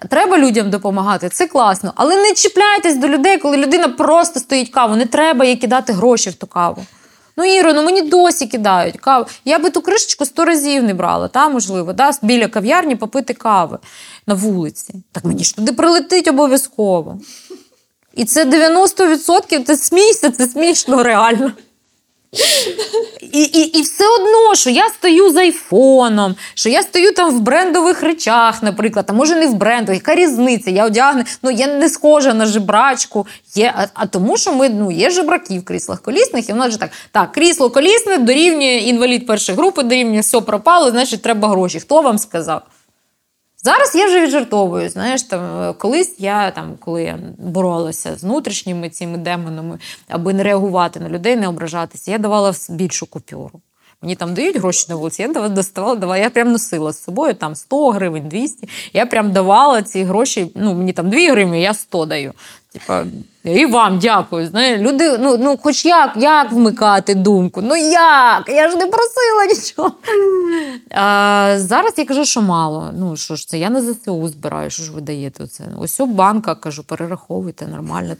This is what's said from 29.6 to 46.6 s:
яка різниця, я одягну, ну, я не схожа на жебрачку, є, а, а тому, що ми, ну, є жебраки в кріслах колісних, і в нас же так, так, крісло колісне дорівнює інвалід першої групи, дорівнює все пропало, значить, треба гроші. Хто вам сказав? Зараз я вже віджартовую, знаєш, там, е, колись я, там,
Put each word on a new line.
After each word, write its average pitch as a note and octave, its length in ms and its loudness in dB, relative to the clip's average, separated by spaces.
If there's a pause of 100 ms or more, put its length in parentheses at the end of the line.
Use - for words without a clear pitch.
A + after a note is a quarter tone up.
яка D#4 140 0
різниця, B3 560 2
я G3+ 140 2
одягну, B3 380 2 (200)
ну, B3+ 80 0
я B3+ 160 0
не D4 220 2
схожа C#4+ 440 4
на A3 120 0
жебрачку, G#3+ 840 0 (280)
є, A3 220 2
а, G3 160 -2
а - 120 -6
тому, G#3+ 320 -2
що G4+ 160 -2
ми, C4 160 2
ну, G#3 220 -2
є A#3 180 0
жебраки F4 500 -2
в F3+ 60 -12
кріслах F3+ 360 -8
колісних, C4+ 480 -2
і G3+ 40 -6
в - 20 -4
нас B3 160 -2
же G#3+ 60 -6
так, F3+ 120 -8 (220)
так, F#3+ 200 0
крісло D4+ 380 2
колісне F#4+ 480 2
дорівнює C#4 580 2
інвалід B3 520 0
першої G3+ 300 -2
групи, E4+ 260 0
дорівнює A#3 380 0
все A3+ 200 0
пропало, B3 500 2
значить, A#3+ 300 -2
треба G#3+ 260 0
гроші. F#3 320 -2
Хто D4+ 220 2
вам A#3+ 160 2
сказав? D#3+ 440 -6 (1040)
Зараз A4+ 320 2
я G4 120 2
вже F4+ 140 4
віджартовую, G#3 680 -2
знаєш, G#3+ 340 -4
там, F3 380 -8
е, F3 120 -4
колись D4 440 -2
я, G3 340 -2
там, D#3+ 280 -12